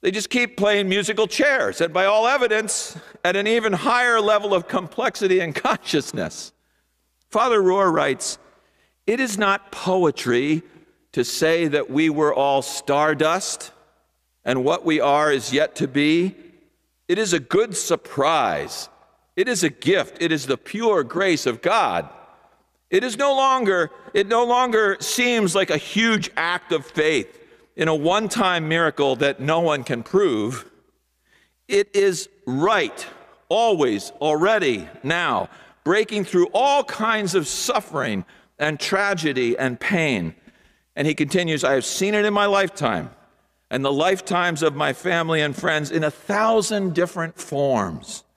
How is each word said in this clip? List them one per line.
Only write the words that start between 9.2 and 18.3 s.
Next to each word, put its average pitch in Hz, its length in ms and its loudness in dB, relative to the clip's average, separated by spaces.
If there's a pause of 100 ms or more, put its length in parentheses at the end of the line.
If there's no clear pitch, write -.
is 226 160 -4
not 202 340 0
poetry 156 920 0 (500)
to 123 100 0
say 165 440 0
that 143 220 0
we 156 200 2
were 147 240 2
all 139 280 2
stardust 156 1120 0 (720)
and 127 220 -2
what 165 200 0
we 156 140 2
are 147 320 2
is 123 220 -2
yet 147 220 0
to - 120 -4
be. 156 480 0 (720)
It 175 100 0
is 208 140 0
a 170 80 2
good 190 360 0
surprise. 135 1120 -2 (460)